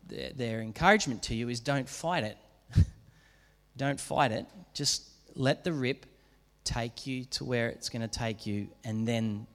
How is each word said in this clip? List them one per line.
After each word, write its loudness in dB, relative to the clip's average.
their, -8
their -4
encouragement 4
to -4
you -2
is, -4
"Don't 0
fight -2
it." -6
<laughs> 8
Don't -2
fight 4
it. -4
Just -2
let 2
the 0
rip -2
take -4
you -4
to -6
where 2
it's -8
gonna -4
take -4
you, -2
and 0
then 0